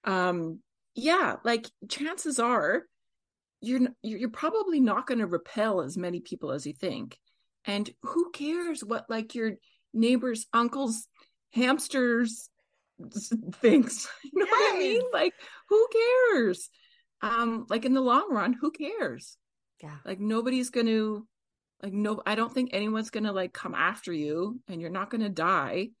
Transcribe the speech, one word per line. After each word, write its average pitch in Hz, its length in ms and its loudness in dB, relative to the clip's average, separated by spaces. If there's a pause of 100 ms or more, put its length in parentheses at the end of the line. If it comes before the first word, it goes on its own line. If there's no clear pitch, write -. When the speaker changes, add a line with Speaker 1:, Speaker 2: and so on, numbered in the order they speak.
Speaker 1:
Um, 180 560 0 (340)
yeah, 311 480 2
like, 233 240 0 (220)
chances 302 500 -4
are 233 460 2 (760)
you're 247 200 -2
n-, 254 220 2
you're 220 280 -4
probably 339 500 0
not 226 260 2
gonna 233 200 0
repel 185 540 -2
as 139 160 -6
many 175 240 -4
people 151 320 -8
as 147 140 -6
you 147 60 -8
think. - 460 -8 (460)
And 208 260 -4 (120)
who 349 280 -2
cares 320 540 -6
what, 220 240 -6
like, 226 260 -6
your 220 200 -2 (380)
neighbor's 233 600 2
uncle's 233 560 0 (440)
hamster's 247 960 0 (560)
s-, - 280 -8 (220)
thinks. - 600 4
<laughs> - 80 -20
You 320 160 -2
know 359 60 4
what 480 280 4
I 370 40 -2
mean? 415 240 2
Speaker 2:
Yes. 508 100 -4
Speaker 1:
Like, 349 200 2 (360)
who 440 240 6
cares? 453 800 4 (520)
Um, 226 460 0
like, 226 160 0
in 262 100 4
the 269 60 4
long 262 300 4
run, 220 220 2
who 294 180 -2
cares? 285 680 -6 (460)
Speaker 2:
Yeah. 151 220 -14
Speaker 1:
Like, 190 160 -8
nobody's 240 500 0
gonna, 220 500 2 (640)
like, 196 100 -8
no, 208 340 0
I 208 80 0
don't 233 180 -2
think 254 200 -2
anyone's 214 380 -2
gonna, 214 220 -2
like, 185 200 -2
come - 220 -8
after 180 380 -2
you, 165 560 -4
and 170 120 -10
you're 165 100 -8
not 190 200 -6
gonna 220 180 -2
die 180 640 0 (100)